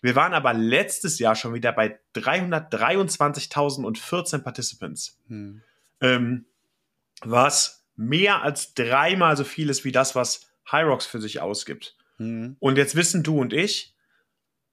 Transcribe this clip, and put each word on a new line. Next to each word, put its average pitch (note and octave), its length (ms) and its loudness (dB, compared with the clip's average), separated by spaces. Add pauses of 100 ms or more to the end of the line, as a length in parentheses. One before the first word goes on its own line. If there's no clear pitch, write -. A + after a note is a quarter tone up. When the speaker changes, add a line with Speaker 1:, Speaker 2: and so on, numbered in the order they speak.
Speaker 1:
Wir B2 140 0
waren E3 180 4
aber C3 220 2
letztes C#3 640 0
Jahr A2 160 4
schon A#2 200 -6
wieder A#2+ 180 0
bei G#2+ 260 0 (140)
dreihundertdreiundzwanzigtausendvierzehn D3 2250 -2
Participants. - 760 -10 (100)
Speaker 2:
Hm. G#2 320 -14 (400)
Speaker 1:
Ähm, B2 460 0 (760)
was B2 640 2 (120)
mehr E3+ 460 2
als - 320 -4
dreimal D3+ 640 4
so C#3 80 -2
viel D3+ 260 -4
ist C3+ 140 -2
wie C3+ 80 -2
das, C3 220 2
was - 380 -2 (180)
Hyrox D3+ 360 2
für A#2 140 -8
sich G#2+ 200 -8
ausgibt. - 560 -8 (220)
Speaker 2:
Hm. A2+ 420 -8
Speaker 1:
Und C3+ 180 4
jetzt C#3 160 2
wissen E3+ 300 2
du D#3 160 2
und A#2+ 120 -2
ich, - 440 -4 (760)